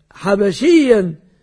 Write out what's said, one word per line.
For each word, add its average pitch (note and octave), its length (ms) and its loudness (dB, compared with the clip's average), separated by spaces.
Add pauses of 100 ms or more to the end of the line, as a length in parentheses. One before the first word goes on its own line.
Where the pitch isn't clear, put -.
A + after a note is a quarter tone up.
(120)
حبشيا، G3+ 1040 0 (280)